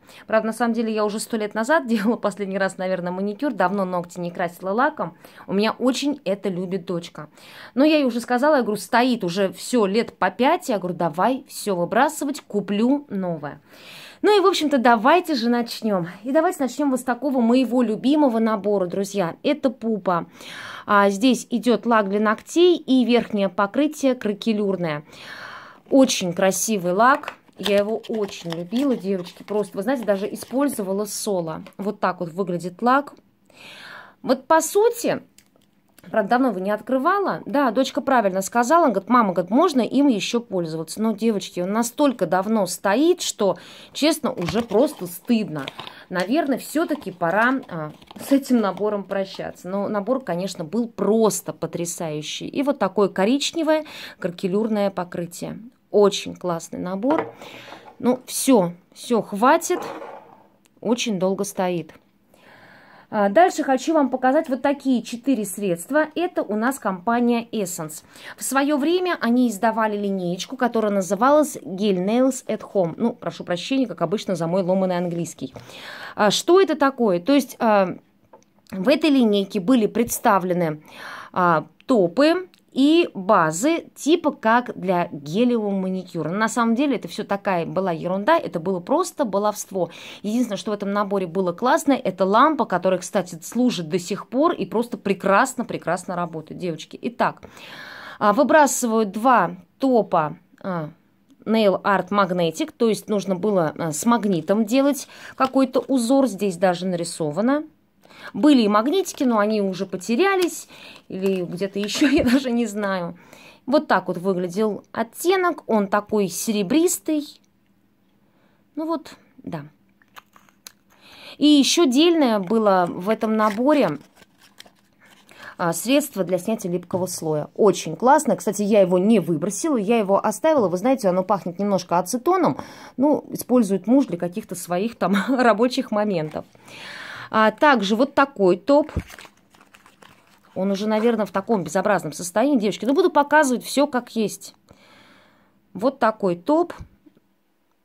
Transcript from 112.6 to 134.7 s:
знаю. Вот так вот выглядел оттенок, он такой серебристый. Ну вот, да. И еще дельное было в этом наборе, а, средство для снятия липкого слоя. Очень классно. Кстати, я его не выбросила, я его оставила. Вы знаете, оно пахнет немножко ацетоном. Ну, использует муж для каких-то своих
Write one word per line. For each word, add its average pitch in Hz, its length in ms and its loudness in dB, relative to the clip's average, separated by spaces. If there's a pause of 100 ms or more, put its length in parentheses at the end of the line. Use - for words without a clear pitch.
знаю. 190 520 -4 (480)
Вот 302 220 2
так 202 200 0
вот 180 100 -4
выглядел 185 720 -2
оттенок, 349 760 -2
он 208 200 2
такой 208 400 0
серебристый. 285 1120 -2 (1300)
Ну 311 100 -6
вот, 320 300 -6 (220)
да. 165 280 -12 (1700)
И 277 80 2
еще 302 400 6
дельное 277 540 4
было 190 500 2
в 180 200 -6
этом 220 280 0
наборе, 214 640 2 (1600)
а, 170 160 0
средство 240 500 0
для 180 140 0
снятия 208 340 -4
липкого 175 340 -4
слоя. 156 480 -4
Очень 175 420 2
классно. 254 400 4
Кстати, 208 260 -4
я 208 200 4
его 180 160 4
не 202 220 4
выбросила, 175 580 -2
я 226 220 0
его 196 260 2
оставила. 226 440 2
Вы 175 80 -2
знаете, 175 320 2
оно 185 140 2
пахнет 185 360 -2
немножко 185 400 0
ацетоном. 294 580 0 (400)
Ну, 277 340 2
использует 196 540 0
муж 254 200 4
для 175 120 -6
каких-то 180 380 -8
своих 185 400 -4